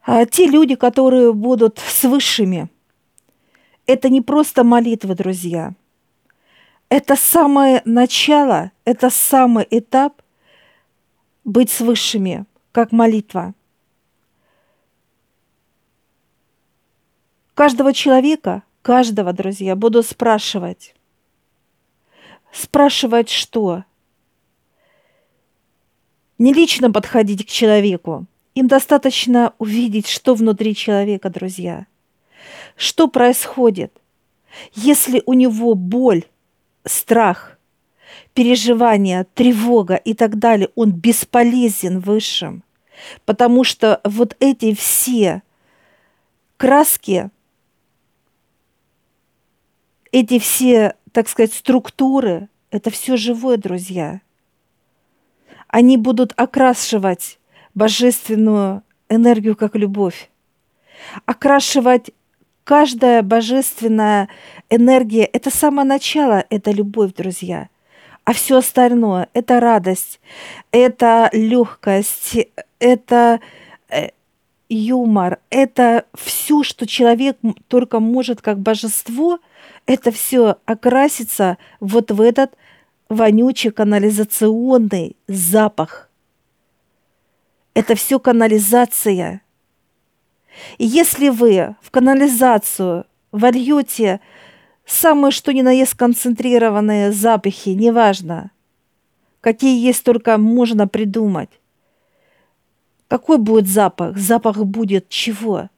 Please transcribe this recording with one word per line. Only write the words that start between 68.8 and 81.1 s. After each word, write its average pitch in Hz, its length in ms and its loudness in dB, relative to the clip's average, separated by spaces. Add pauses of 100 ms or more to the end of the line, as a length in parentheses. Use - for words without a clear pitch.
это 240 260 0
радость, 202 600 0 (520)
это 233 640 4
легкость, 220 1040 -2 (400)
это, 240 640 2 (500)
э, 151 200 -6 (600)
юмор, 220 720 -2 (100)
это 240 640 0
все, - 480 -4
что - 240 -8
человек 240 560 0
м-, 220 140 -4 (120)
только 247 320 -2
может 240 420 -4
как 202 180 -4
божество, 233 800 -4 (480)
это 254 240 0
все 220 540 0
окрасится 226 920 -2 (220)